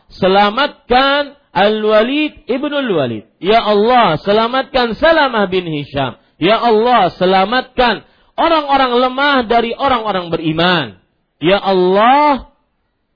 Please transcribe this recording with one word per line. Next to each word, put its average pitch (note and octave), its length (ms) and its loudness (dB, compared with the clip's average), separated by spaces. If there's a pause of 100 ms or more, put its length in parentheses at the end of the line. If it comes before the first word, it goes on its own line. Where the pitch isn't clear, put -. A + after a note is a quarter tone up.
(120)
selamatkan B3+ 1300 0 (180)
Al-Walid G#3+ 920 0
ibnul C4+ 460 -4
Walid. A#2+ 480 -4
Ya G#3 240 2
Allah, G#3 560 2
selamatkan A#3 760 -2
Salamah C4 540 0
bin F#3 160 -4
Hisham. C#3+ 560 -6 (160)
Ya G#3 240 0
Allah, A3+ 560 2
selamatkan G3 880 0 (320)
orang-orang C#4 640 0
lemah C4+ 360 0 (120)
dari A#3 240 0
orang-orang A3 560 -4
beriman. D#3+ 720 -2 (400)
Ya F3+ 160 2
Allah, G3+ 960 2 (640)